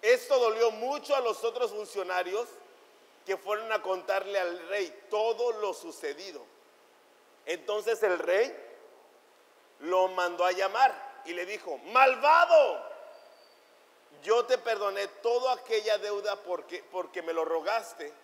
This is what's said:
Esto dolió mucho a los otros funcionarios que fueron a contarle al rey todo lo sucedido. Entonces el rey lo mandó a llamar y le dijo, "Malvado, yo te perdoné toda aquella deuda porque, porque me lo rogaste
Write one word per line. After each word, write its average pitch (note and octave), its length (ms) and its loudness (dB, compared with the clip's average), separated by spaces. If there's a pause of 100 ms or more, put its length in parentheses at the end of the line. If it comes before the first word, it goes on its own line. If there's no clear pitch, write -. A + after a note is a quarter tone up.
Esto B3 380 4
dolió A3+ 320 4
mucho B3 440 -2
a - 60 2
los A3+ 240 -2
otros A#3 260 -2
funcionarios F#3+ 800 -4 (760)
que F#3+ 120 -4
fueron G#3+ 340 -4
a G#3+ 100 0
contarle F#3+ 560 -2
al F3 300 -4
rey F#3 420 -6
todo A3+ 440 0
lo G#3+ 200 -4
sucedido. D#3 720 -12 (1000)
Entonces G#3 580 -2
el F3+ 160 2
rey F#3+ 340 2 (1300)
lo F#3 300 2
mandó F3+ 360 0
a F#3 60 4
llamar G3 720 0
y D#3+ 80 -12
le F3 140 -6
dijo, F#3 320 -10
"Malvado, C4 1120 6 (1300)
yo A#3 240 2
te B3+ 120 2
perdoné G3+ 500 -2
toda B3 460 -2
aquella G#3+ 440 -2
deuda G3+ 460 -4
porque, E3+ 480 -8
porque F3+ 300 -8
me E3 100 -6
lo D#3+ 140 0
rogaste E3 680 -4 (120)